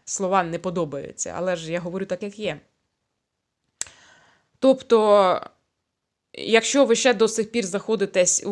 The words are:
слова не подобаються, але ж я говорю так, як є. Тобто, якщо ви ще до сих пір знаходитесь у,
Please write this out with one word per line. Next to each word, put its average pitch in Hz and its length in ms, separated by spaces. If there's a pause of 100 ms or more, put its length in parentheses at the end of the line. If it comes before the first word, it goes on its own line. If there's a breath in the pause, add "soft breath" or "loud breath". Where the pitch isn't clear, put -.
слова 190 380
не 170 160
подобаються, 156 760
але 180 200
ж 160 160
я 170 80
говорю 180 260
так, 185 160
як 202 160
є. 165 220 (2000 loud breath)
Тобто, 214 840 (920)
якщо 220 520
ви 226 120
ще 247 180
до 214 140
сих 220 220
пір 226 160
знаходитесь 196 760
у, 202 80